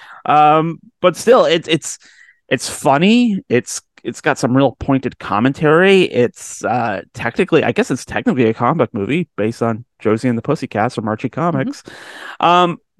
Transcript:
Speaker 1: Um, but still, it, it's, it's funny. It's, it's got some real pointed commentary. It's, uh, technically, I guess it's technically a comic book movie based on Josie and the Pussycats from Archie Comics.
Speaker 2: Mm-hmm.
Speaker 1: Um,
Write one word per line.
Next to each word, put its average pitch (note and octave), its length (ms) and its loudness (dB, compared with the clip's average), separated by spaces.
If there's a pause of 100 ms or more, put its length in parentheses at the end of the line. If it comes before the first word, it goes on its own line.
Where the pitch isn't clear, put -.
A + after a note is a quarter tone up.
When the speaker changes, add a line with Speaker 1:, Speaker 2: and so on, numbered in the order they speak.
(260)
Speaker 1:
Um, D3+ 540 2 (220)
but F3+ 160 2
still, A3+ 260 4
it, D#3 240 0
it's, - 320 -4 (480)
it's - 220 -4
funny. G3 800 2
It's, - 320 -2 (200)
it's - 200 -10
got C#3+ 160 0
some B2 180 0
real C3+ 240 2
pointed C3 400 -2
commentary. D#3 840 2
It's, - 600 -4
uh, G#2+ 380 -4 (120)
technically, - 520 0
I A#2 80 0
guess G#3 180 -2
it's C3 140 -6
technically B2+ 400 0
a A2 80 2
comic B2 240 0
book B2+ 160 -2
movie A#2+ 420 -4
based A2 260 -4
on A#2 220 -2 (160)
Josie A2+ 300 0
and A#2 80 0
the A#2 40 -4
Pussycats A#2+ 540 -2
from A2 140 -6
Archie A2+ 180 -4
Comics. D#3+ 540 -4
Speaker 2:
Mm-hmm. - 640 -10
Speaker 1:
Um, F3 320 2 (220)